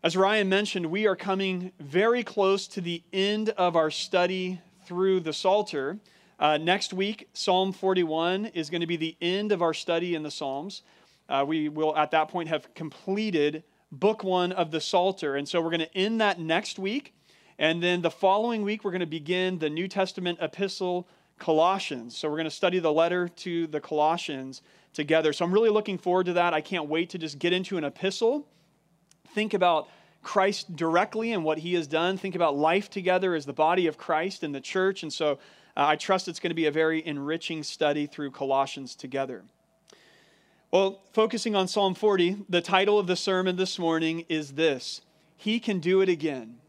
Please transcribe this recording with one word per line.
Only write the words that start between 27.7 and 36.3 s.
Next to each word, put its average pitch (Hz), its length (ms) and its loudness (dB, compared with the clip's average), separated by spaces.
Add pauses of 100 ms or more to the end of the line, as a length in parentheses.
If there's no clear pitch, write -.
an 156 60 -4
epistle, 226 640 -2 (880)
think 214 180 0
about 180 360 2 (340)
Christ 196 540 0
directly 196 560 0
and 180 100 -2
what 156 140 0
he 175 160 -4
has 165 140 0
done, 170 300 0
think 190 180 -6
about 165 200 2
life 165 340 2
together 185 460 0
as 143 100 -4
the 139 60 -8
body 165 360 4
of 151 100 -2
Christ 170 460 -4
and 147 120 -6
the 135 60 -8
church. 190 420 -2
And 151 80 -8
so, 151 200 0 (440)
uh, 143 120 4
I 151 100 4
trust 190 320 0
it's 165 100 -12